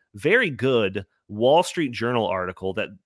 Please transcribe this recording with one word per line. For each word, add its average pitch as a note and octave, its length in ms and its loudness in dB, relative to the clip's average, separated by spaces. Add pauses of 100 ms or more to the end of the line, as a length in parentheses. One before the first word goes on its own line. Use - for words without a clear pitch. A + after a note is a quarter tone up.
(140)
very F#3 360 2
good A2 560 0 (220)
Wall B2 340 4
Street E3 300 -2
Journal A#2 340 0
article F#2 500 -4
that G2+ 120 -6 (180)